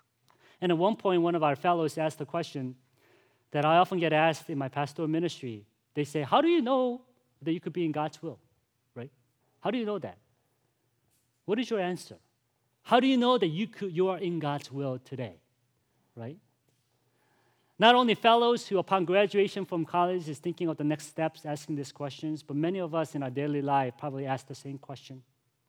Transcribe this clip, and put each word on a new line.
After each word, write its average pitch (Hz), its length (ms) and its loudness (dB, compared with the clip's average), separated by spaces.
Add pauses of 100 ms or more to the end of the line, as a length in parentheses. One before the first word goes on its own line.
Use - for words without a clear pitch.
(600)
And 180 120 2
at 160 60 2
one 196 180 2
point, 180 260 2
one 170 120 2
of 160 80 0
our 147 120 4
fellows 165 440 0
asked 156 200 -2
the 143 80 -8
question 135 500 -6 (720)
that 147 140 0
I 156 120 6
often 180 220 4
get 165 140 2
asked 156 360 2
in 139 100 -6
my 135 100 -4
pastoral 147 380 -4
ministry. 151 600 -4 (280)
They 147 100 -2
say, 147 180 -4
"How 196 180 4
do 311 80 4
you 339 140 4
know 254 400 0 (400)
that 156 100 -2
you 170 80 -4
could 170 120 -8
be 170 120 -2
in 156 80 -2
God's 151 300 -6
will?" 147 180 -12 (540)
Right? 123 160 -12 (500)
"How 196 100 -4
do 247 80 -2
you 233 60 -4
know 208 140 -4
that?" 113 200 -12 (1300)
What 208 160 -2
is 233 100 -6
your 226 80 0
answer? 180 400 -6 (640)
How 240 180 6
do 254 60 4
you 269 100 4
know 247 220 4
that 190 100 2
you 180 200 -2
could, 196 260 -8
you 185 140 2
are 185 100 -2
in 175 200 -2
God's 143 340 -4
will 135 260 -4
today? 127 420 -10 (760)
Right? 120 220 -12 (1400)
Not 226 160 8
only 247 200 4
fellows 233 520 4
who, 196 120 0
upon 185 260 2
graduation 196 640 2
from 170 180 -2
college, 175 440 0
is 147 100 -8
thinking 175 300 -4
of 151 100 -4
the 151 60 -4
next 151 240 -2
steps, - 360 -6
asking 151 320 -6
these 143 160 -8
questions, 147 500 -8
but 143 140 -10
many 175 240 0
of 165 140 -6
us 160 200 -2
in 143 80 -4
our 131 80 -4
daily 143 300 -2
life 135 380 0
probably 139 260 -8
ask 131 220 -4
the 139 80 -14
same 139 240 -12
question. 131 440 -18 (460)